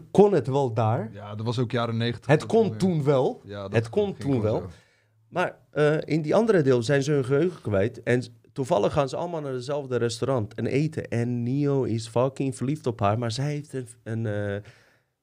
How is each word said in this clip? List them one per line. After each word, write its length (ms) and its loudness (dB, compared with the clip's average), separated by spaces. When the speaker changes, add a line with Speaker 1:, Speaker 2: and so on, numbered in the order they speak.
Speaker 1:
kon 220 8
het 140 2
wel 260 0
daar. 400 0
Speaker 2:
Ja, 220 -14
dat 100 -8
was 140 -2
ook 120 -2
jaren 260 -2
negentig. 320 -2
Speaker 1:
Het 100 6
Speaker 2:
Dat 100 -8
Speaker 1:
kon 200 4
Speaker 2:
meer 80 -6
Speaker 1:
toen 260 2
wel. 420 2
Speaker 2:
Ja, 160 -10
dat 120 -8
Speaker 1:
Het 160 0
kon 160 0
Speaker 2:
ging 120 -6
Speaker 1:
toen 140 -14
Speaker 2:
gewoon 120 2
Speaker 1:
wel. 180 0
Speaker 2:
zo. 80 -12
Speaker 1:
Maar, 280 -4
eh, 340 2
in 160 0
die 140 0
andere 260 4
deel 220 4
zijn 200 2
ze 80 -2
hun 140 0
geheugen 360 0
kwijt. 420 0
En 200 0
s-, 60 -14
toevallig 400 0
gaan 160 0
ze 60 -8
allemaal 260 -6
naar 120 -8
hetzelfde 420 -6
restaurant 580 -2
en 120 -4
eten. 420 -2
En 360 -2
Neo 400 0
is 240 -4
fucking 480 0
verliefd 320 -4
op 120 -4
haar. 200 2
Maar 120 -2
zij 200 -4
heeft 220 -8
een, 140 -8
een, 220 -4
eh, 360 -4